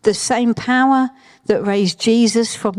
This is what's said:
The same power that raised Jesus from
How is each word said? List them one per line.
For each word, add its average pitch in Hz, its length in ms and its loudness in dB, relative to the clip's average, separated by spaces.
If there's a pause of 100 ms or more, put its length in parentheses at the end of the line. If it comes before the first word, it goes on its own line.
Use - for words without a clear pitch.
The 214 100 2
same 233 400 -2
power 262 560 0 (380)
that 202 180 0
raised 202 340 -2
Jesus 226 560 0
from 196 240 -4